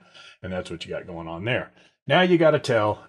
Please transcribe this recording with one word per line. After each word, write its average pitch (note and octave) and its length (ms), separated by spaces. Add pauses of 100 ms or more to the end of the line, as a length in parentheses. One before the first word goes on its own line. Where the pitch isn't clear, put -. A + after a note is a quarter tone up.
(420)
and F#2 100
that's F#2 200
what E2 120
you F#2 80
got D#2+ 140
going E2+ 220
on E2+ 180
there. A#2 260 (360)
Now D#3 140
you F3+ 180
gotta D3+ 200
tell G#2+ 500